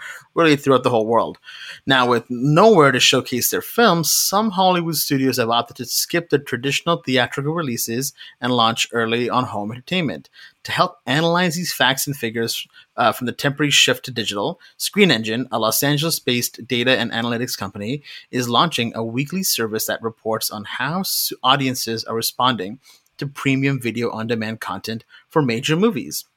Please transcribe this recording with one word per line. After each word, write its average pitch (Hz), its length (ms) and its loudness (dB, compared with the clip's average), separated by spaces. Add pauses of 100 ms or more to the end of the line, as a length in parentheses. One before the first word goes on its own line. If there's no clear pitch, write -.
(340)
really 156 220 6
throughout 131 280 4
the 127 60 4
whole 110 180 2
world. 98 300 0 (480)
Now, 127 220 4
with 120 220 2
nowhere 147 640 6
to 123 80 2
showcase 120 480 2
their 90 120 -2
films, 175 520 2
some 214 380 0
Hollywood 180 440 2
studios 131 400 0
have 117 140 0
opted 117 280 0
to 120 80 -8
skip - 440 -4
the 143 100 2
traditional 139 580 -2
theatrical 131 560 -2
releases 131 600 -4 (260)
and 123 140 0
launch 117 400 2
early 117 360 0
on 120 160 0
home 104 260 -6
entertainment. 120 580 -4 (360)
To 113 60 -8
help - 360 -2
analyze 170 480 2
these 175 180 -4
facts 131 320 0
and 139 100 -6
figures, 113 520 -4 (280)
uh, 113 160 4
from 123 140 -4
the 120 60 -4
temporary 143 400 -2
shift - 340 2
to 131 60 -10
digital, 107 480 -4 (180)
Screen 196 320 2
Engine, 110 420 0
a 120 60 -4
Los 110 240 0
Angeles-based 143 840 -2
data 123 320 2
and 117 120 -2
analytics 117 460 -4
company, 110 460 -8 (260)
is 123 180 -2
launching 120 460 2
a 113 100 -6
weekly 139 380 -4
service 110 460 -2
that 107 160 -4
reports 110 480 -4
on 104 140 -10
how 139 340 -4
s-, - 420 -4
audiences 127 640 0
are 110 100 -8
responding 113 640 -2 (400)
to 147 80 -8
premium 139 560 -2
video 117 300 -4
on-demand 110 480 -4
content 110 440 -8 (260)
for 160 120 0
major 135 340 0
movies. 170 500 -2 (120)